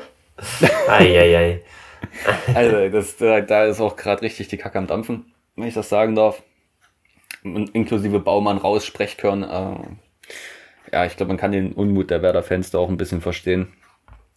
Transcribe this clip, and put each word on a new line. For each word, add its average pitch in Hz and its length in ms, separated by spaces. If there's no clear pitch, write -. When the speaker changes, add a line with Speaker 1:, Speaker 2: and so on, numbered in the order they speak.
Speaker 1:
Ei, 90 320
ei, 85 180
ei. 85 240
Speaker 2:
Also, 110 340
das, 101 280
da, 110 240
da 107 240
ist 107 160
auch 104 140
grad - 260
richtig 107 260
die 101 100
Kacke - 200
am 95 100
Dampfen, 113 460
wenn 120 120
ich 117 60
das 107 160
sagen 110 260
darf. 107 280
Und 101 320
inklusive 107 440
Baumann 101 380
raus, 101 280
Sprechkörn, 101 580
äh, 95 320
ja, 87 140
ich 87 120
glaub, 95 100
man 95 100
kann 101 140
den 95 220
Unmut 98 360
der 85 120
Werder-Fans 90 500
da 87 80
auch 90 100
ein 92 80
bisschen 87 240
verstehen. 92 520